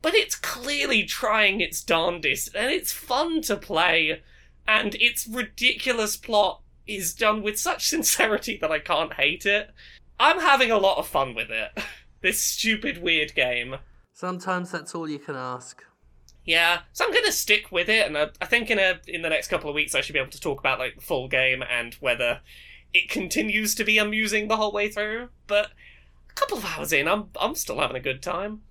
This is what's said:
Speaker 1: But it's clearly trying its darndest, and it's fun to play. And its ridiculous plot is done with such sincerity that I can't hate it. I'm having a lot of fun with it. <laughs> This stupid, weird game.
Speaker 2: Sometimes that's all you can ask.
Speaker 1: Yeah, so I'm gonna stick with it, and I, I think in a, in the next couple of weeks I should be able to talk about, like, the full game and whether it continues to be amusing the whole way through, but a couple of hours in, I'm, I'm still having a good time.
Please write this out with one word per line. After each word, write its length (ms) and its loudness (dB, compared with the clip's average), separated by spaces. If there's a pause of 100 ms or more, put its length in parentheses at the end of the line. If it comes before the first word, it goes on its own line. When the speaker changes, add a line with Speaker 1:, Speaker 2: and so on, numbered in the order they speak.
Speaker 1:
But 100 2
it's 220 2
clearly 680 0
trying 580 2
its 200 -4
darndest, 720 0
and 180 -2
it's 220 -2
fun 500 -2
to 140 0
play. 640 2 (460)
And 280 2
its 320 0
ridiculous 880 -2
plot 440 0 (260)
is 260 -6
done 280 2
with 180 -4
such 280 -2
sincerity 760 0
that 100 0
I 80 0
can't 340 0
hate 320 2
it. 260 2 (480)
I'm 200 6
having 320 6
a 60 6
lot 200 4
of 100 -4
fun 280 0
with 160 -6
it. 260 -4
<laughs> 60 -6 (380)
This 180 2
stupid, 640 -2
weird 320 0
game. 400 -2 (380)
Speaker 2:
Sometimes 580 -4
that's 240 -8
all 140 -6
you 100 -6
can 160 -10
ask. 480 -10 (640)
Speaker 1:
Yeah, 340 2 (140)
so 100 0
I'm 100 0
gonna 200 2
stick 360 2
with 200 -2
it, 180 4
and 100 -2
I, 120 2 (100)
I 60 -4
think 260 0
in 80 2
a, 300 2
in 140 -6
the 60 -2
next 200 -2
couple 200 -2
of 60 -4
weeks 180 -2
I 60 2
should 140 -4
be 60 2
able 120 -4
to 80 -16
talk 220 -4
about, 180 0
like, 160 -4
the 60 -20
full 260 -4
game 420 2
and 260 -4
whether 440 0 (540)
it 160 4
continues 680 -2
to 80 -2
be 140 2
amusing 500 0
the 80 2
whole 160 0
way 160 0
through, 440 -6 (160)
but 240 0 (580)
a 60 -20
couple 220 0
of 60 -6
hours 300 -4
in, 160 2
I'm, 160 0 (120)
I'm 180 -2
still 240 -6
having 180 -2
a 20 -4
good 220 -4
time. 500 -6